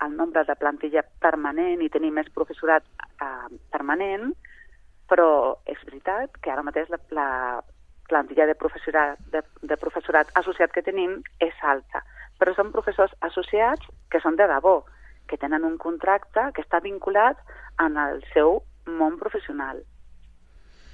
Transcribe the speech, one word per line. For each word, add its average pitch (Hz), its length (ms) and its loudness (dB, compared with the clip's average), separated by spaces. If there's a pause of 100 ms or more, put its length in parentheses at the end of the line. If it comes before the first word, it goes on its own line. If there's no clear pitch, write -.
el 147 100 -6
nombre 165 300 0
de 147 100 -2
plantilla 147 480 -2 (160)
permanent 160 600 0
i 156 80 -2
tenir 156 220 -2
més 151 180 -4
professorat, 156 540 0 (360)
eh, 123 380 -12 (140)
permanent, 226 640 -4 (720)
però 151 560 4
és - 200 -10
veritat 196 560 -8
que 156 100 -6
ara 139 120 -4
mateix 165 260 -4
la, 170 100 -8 (120)
la 147 180 -2 (800)
plantilla 151 380 4
de 151 100 2
professorat, 151 640 -2 (120)
de, 156 100 -2 (200)
de 151 160 -4
professorat 160 580 0
associat 180 360 2
que 175 140 -2
tenim 190 360 -2 (180)
és 165 220 0
alta, 139 420 -2 (360)
però 185 160 4
són 208 160 0
professors 202 420 0 (120)
associats 214 600 0 (260)
que 165 120 0
són 160 160 0
de 202 100 6
debò, 156 300 4 (480)
que 151 100 -6
tenen 156 300 -2
un 165 140 -4
contracte 202 720 -2
que 156 80 -6
està - 200 0
vinculat 202 560 0 (440)
en 156 160 0
el 143 220 -2 (120)
seu 165 280 4 (260)
món 165 320 0
professional. 139 640 -8 (1120)